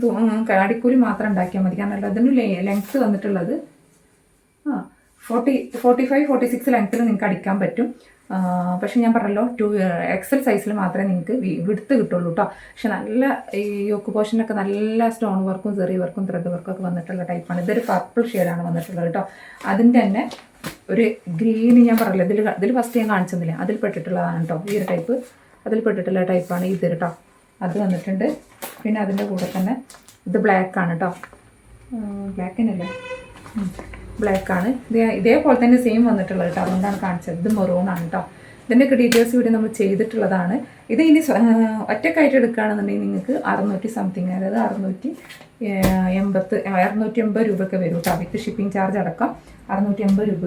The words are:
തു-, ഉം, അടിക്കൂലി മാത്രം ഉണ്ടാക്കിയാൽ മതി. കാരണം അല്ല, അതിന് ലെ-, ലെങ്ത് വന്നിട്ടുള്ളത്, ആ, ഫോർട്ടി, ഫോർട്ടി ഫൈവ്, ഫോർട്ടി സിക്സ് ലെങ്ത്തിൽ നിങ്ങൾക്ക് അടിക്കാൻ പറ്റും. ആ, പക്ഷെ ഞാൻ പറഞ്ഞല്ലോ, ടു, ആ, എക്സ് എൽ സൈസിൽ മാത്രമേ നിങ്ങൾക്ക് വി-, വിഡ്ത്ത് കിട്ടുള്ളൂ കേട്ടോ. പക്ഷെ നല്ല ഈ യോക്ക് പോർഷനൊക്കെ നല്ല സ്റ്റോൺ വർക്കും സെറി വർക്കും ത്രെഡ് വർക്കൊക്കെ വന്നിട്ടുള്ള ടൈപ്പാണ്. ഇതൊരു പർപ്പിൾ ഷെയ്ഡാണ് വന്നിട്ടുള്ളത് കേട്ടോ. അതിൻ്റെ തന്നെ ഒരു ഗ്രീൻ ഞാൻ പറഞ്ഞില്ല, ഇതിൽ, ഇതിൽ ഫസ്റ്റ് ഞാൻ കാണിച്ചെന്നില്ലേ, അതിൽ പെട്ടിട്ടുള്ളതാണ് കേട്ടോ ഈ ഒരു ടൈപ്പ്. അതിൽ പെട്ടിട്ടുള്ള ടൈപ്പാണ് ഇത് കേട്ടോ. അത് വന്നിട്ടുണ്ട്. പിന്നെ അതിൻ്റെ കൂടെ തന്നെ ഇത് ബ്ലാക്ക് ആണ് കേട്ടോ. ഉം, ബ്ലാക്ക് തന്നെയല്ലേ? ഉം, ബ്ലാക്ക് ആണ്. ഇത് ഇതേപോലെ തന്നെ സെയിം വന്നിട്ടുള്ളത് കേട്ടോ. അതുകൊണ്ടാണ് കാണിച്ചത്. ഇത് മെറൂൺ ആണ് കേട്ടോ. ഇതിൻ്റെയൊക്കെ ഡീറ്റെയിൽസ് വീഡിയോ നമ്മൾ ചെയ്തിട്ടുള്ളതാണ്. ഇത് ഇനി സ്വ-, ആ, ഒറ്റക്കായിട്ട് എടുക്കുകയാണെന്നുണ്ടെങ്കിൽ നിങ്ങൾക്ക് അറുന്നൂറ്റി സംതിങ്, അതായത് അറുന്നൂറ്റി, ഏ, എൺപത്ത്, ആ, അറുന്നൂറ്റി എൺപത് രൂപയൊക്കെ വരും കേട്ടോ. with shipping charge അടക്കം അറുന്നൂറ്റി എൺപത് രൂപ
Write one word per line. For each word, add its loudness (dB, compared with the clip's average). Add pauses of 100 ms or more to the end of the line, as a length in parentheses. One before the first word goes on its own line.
തു-, 2
ഉം, 4 (360)
അടിക്കൂലി 2 (100)
മാത്രം -2
ഉണ്ടാക്കിയാൽ 0
മതി. 0
കാരണം -2
അല്ല, -4
അതിന് 4
ലെ-, 0
ലെങ്ത് -2
വന്നിട്ടുള്ളത്, 0 (1160)
ആ, -2 (480)
ഫോർട്ടി, 0 (280)
ഫോർട്ടി 4
ഫൈവ്, 4
ഫോർട്ടി 2
സിക്സ് 0
ലെങ്ത്തിൽ 0
നിങ്ങൾക്ക് 0
അടിക്കാൻ -2
പറ്റും. -2 (460)
ആ, -2 (440)
പക്ഷെ -4
ഞാൻ 4
പറഞ്ഞല്ലോ, 0 (160)
ടു, 2 (220)
ആ, 0 (240)
എക്സ് -2
എൽ 2
സൈസിൽ 0 (100)
മാത്രമേ -2
നിങ്ങൾക്ക് -2
വി-, -2
വിഡ്ത്ത് -2
കിട്ടുള്ളൂ -2
കേട്ടോ. 0 (280)
പക്ഷെ -6
നല്ല 0 (380)
ഈ -4 (280)
യോക്ക് -4
പോർഷനൊക്കെ 0
നല്ല 0
സ്റ്റോൺ 0
വർക്കും -4
സെറി 0
വർക്കും -4
ത്രെഡ് -4
വർക്കൊക്കെ -8
വന്നിട്ടുള്ള -6
ടൈപ്പാണ്. -6
ഇതൊരു 0
പർപ്പിൾ 0
ഷെയ്ഡാണ് 0
വന്നിട്ടുള്ളത് -4
കേട്ടോ. -2 (480)
അതിൻ്റെ 6
തന്നെ 0 (720)
ഒരു 4 (360)
ഗ്രീൻ 4 (140)
ഞാൻ 4
പറഞ്ഞില്ല, 2
ഇതിൽ, 2 (180)
ഇതിൽ 2
ഫസ്റ്റ് 0
ഞാൻ 0
കാണിച്ചെന്നില്ലേ, 0
അതിൽ 0
പെട്ടിട്ടുള്ളതാണ് -2
കേട്ടോ -2 (140)
ഈ 0
ഒരു -2
ടൈപ്പ്. -2 (520)
അതിൽ 0
പെട്ടിട്ടുള്ള 0
ടൈപ്പാണ് -2
ഇത് -2
കേട്ടോ. -2 (540)
അത് -4
വന്നിട്ടുണ്ട്. -2 (560)
പിന്നെ 0
അതിൻ്റെ -2
കൂടെ -4
തന്നെ -2 (540)
ഇത് 0
ബ്ലാക്ക് 2
ആണ് 0
കേട്ടോ. -2 (840)
ഉം, -8 (120)
ബ്ലാക്ക് -6
തന്നെയല്ലേ? -2 (720)
ഉം, -4 (540)
ബ്ലാക്ക് -2
ആണ്. 0 (200)
ഇത് 0 (220)
ഇതേപോലെ 6
തന്നെ 8
സെയിം 4 (100)
വന്നിട്ടുള്ളത് 0
കേട്ടോ. -2
അതുകൊണ്ടാണ് 0
കാണിച്ചത്. -4
ഇത് 0 (100)
മെറൂൺ 2
ആണ് -4
കേട്ടോ. -4 (440)
ഇതിൻ്റെയൊക്കെ 6
ഡീറ്റെയിൽസ് 4
വീഡിയോ 4
നമ്മൾ -2 (100)
ചെയ്തിട്ടുള്ളതാണ്. 0 (360)
ഇത് 4
ഇനി 8
സ്വ-, 2
ആ, 6 (460)
ഒറ്റക്കായിട്ട് 2
എടുക്കുകയാണെന്നുണ്ടെങ്കിൽ 0
നിങ്ങൾക്ക് -2 (160)
അറുന്നൂറ്റി -2 (100)
സംതിങ്, -4
അതായത് -2
അറുന്നൂറ്റി, -4 (580)
ഏ, -2 (480)
എൺപത്ത്, -2 (120)
ആ, -4 (140)
അറുന്നൂറ്റി -2
എൺപത് 0
രൂപയൊക്കെ -2
വരും -2
കേട്ടോ. -2
with -6
shipping -4
charge -2
അടക്കം -4 (420)
അറുന്നൂറ്റി 0
എൺപത് 2
രൂപ -2